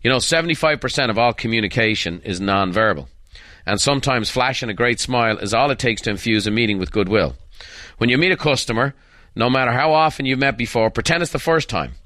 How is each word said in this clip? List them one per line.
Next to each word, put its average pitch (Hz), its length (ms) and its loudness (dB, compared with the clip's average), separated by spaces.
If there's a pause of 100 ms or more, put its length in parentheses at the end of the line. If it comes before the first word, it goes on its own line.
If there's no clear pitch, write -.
You - 80 0
know, 131 100 4
seventy-five 160 600 0
percent 127 320 -2
of 104 60 0
all 120 160 4
communication 110 880 -2
is 90 160 -4
nonverbal, 98 680 0 (580)
and 101 140 0
sometimes 135 500 0
flashing 127 400 -2
a 104 40 -6
great 117 280 0
smile 117 360 0
is 101 160 -4
all 131 180 4
it 123 80 -2
takes 117 240 0
to - 60 -2
infuse 107 380 0
a 107 40 0
meeting 107 280 0
with 92 120 -4
goodwill. 98 440 2 (640)
When 117 120 2
you 123 80 4
meet 175 140 2
a 180 60 0
customer, 131 580 -2 (400)
no 113 140 2
matter 131 220 2
how 143 220 2
often 156 320 2
you've 131 140 0
met 135 180 0
before, 113 340 0
pretend 165 320 0
it's 156 80 -4
the 156 80 -4
first 160 280 0
time 71 260 -4 (120)